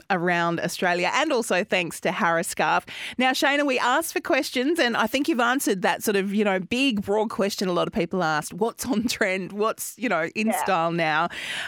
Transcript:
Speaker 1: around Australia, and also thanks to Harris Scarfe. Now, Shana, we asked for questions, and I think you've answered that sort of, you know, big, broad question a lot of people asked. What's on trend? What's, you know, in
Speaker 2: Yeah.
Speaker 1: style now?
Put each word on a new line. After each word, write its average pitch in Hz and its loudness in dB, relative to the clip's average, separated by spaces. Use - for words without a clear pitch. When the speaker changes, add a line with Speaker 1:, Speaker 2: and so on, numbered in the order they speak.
Speaker 1:
around 170 2
Australia, 180 0
and 302 2
also 220 2
thanks 180 -2
to 165 0
Harris 170 0
Scarfe. 170 0
Now, 262 2
Shana, 285 2
we 262 0
asked 269 0
for 359 -2
questions, 294 0
and 240 2
I 220 2
think 269 0
you've 285 0
answered 240 0
that 190 2
sort 208 0
of, 196 0
you 208 2
know, 190 2
big, 233 0
broad 214 0
question 196 -2
a 180 0
lot 165 2
of - -10
people 180 0
asked. 156 0
What's 208 -4
on 220 0
trend? 190 -2
What's, 208 -4
you 220 -4
know, 165 0
in 220 0
Speaker 2:
Yeah. 180 0
Speaker 1:
style 170 2
now? 165 2